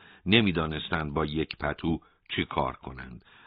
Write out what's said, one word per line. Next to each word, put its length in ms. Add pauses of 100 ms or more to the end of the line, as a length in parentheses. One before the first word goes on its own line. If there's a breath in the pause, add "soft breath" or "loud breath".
(260 loud breath)
نمی‌دانستند 880
با 100
یک 340
پتو 420 (280 soft breath)
چه 160
کار 280
کنند. 520 (220 soft breath)